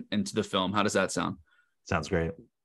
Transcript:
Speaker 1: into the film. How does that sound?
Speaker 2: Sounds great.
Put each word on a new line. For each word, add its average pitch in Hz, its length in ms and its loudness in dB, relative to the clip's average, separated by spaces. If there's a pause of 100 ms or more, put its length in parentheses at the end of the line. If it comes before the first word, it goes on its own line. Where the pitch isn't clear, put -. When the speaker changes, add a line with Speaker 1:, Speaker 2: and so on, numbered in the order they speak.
(100)
Speaker 1:
into 101 240 -2
the 107 80 2
film. 95 300 0
How 104 100 2
does 104 120 2
that 95 180 2
sound? 87 240 -2 (480)
Speaker 2:
Sounds 82 240 -2
great. 82 240 0 (320)